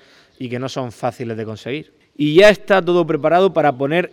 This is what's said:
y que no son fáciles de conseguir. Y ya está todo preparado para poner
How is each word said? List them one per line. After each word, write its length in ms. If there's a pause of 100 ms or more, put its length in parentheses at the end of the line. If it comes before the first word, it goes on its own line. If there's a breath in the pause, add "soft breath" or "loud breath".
(380 soft breath)
y 120
que 80
no 100
son 240
fáciles 460
de 80
conseguir. 480 (200)
Y 200
ya 160
está 340
todo 220
preparado 480
para 180
poner 400